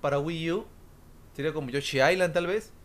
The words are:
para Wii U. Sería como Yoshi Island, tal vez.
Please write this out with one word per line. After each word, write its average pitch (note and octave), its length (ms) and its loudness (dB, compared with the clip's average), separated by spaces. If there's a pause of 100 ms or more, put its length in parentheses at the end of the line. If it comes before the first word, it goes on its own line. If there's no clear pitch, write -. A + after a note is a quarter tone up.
para C#3+ 180 0
Wii E3 340 -4
U. G#3+ 120 -4 (720)
Sería D#3 160 -2
como D3 160 -6
Yoshi C#3 320 -2
Island, F3 320 4
tal F3 140 0
vez. G#3 260 -4 (120)